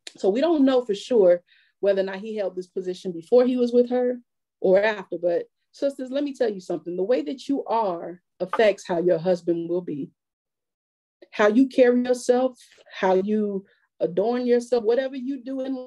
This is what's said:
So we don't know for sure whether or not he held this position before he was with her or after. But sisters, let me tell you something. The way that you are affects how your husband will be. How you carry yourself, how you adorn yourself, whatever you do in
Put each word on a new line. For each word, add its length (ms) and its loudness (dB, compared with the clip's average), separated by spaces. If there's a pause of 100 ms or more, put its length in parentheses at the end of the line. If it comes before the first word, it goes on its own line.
(180)
So 120 0
we 100 2
don't 260 2
know 200 2
for 80 -2
sure 480 2 (380)
whether 220 2
or 40 -2
not 120 -8
he 180 -10
held 200 -6
this 120 -10
position 440 -8
before 340 2
he 120 0
was 160 0
with 160 4
her 300 -2 (420)
or 180 4
after. 380 -2
But 300 -2 (240)
sisters, 400 -6
let 120 -2
me 100 -6
tell 160 -2
you 100 -6
something. 360 -8
The 80 -2
way 200 0
that 260 -10
you 140 -2
are 580 -4 (180)
affects 460 2
how 140 -2
your 180 2
husband 500 -2
will 140 -2
be. 300 -10 (1200)
How 160 2
you 220 4
carry 340 4
yourself, 560 0 (340)
how 220 0
you 500 -2 (340)
adorn 460 -2
yourself, 380 0
whatever 320 0
you 280 -8
do 180 -8
in 120 -6 (140)